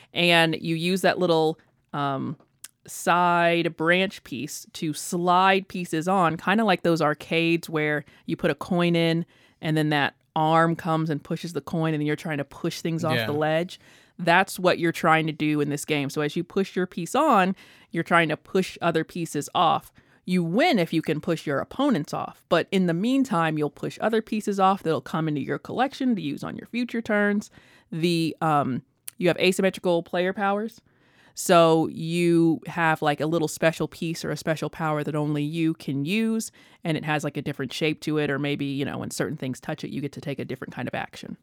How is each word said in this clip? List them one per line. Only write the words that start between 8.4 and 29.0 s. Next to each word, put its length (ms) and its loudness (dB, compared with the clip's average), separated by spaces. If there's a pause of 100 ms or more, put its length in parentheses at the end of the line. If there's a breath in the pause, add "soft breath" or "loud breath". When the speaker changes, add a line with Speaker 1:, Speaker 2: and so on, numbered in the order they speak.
Speaker 1:
a 40 -2
coin 400 0
in 300 2 (360 soft breath)
and 160 -2
then 120 2
that 260 0 (220)
arm 380 4
comes 340 -2
and 120 -2
pushes 320 -8
the 80 -6
coin 320 -2
and 80 -2
then 60 -2
you're 80 0
trying 220 -6
to 80 -4
push 360 -6
things 220 -2
off 100 0
Speaker 2:
Yeah. 140 0
Speaker 1:
the 60 -4
ledge. 460 -2 (380 soft breath)
That's 400 2
what 220 4
you're 140 2
trying 340 4
to 60 -4
do 280 0
in 80 0
this 160 -4
game. 240 -2
So 120 -4
as 140 -4
you 80 -2
push 320 -4
your 120 0
piece 260 -8
on, 420 4 (360 loud breath)
you're 120 -2
trying 260 2
to 80 -2
push 440 -2
other 220 0
pieces 500 -6
off. 380 2 (340 soft breath)
You 180 0
win 360 2
if 140 0
you 80 2
can 180 -2
push 260 -4
your 140 -2
opponents 540 -2
off, 360 -10
but 220 4
in 140 2
the 80 0
meantime, 640 0
you'll 120 -2
push 300 -10
other 220 0
pieces 380 -4
off 220 4
that'll 200 -2
come 260 -2
into 140 -2
your 180 -4
collection 560 -2
to 60 -4
use 220 -6
on 120 -8
your 120 -14
future 340 -4
turns. 500 0 (400 soft breath)
The, 480 0
um, 440 0 (340)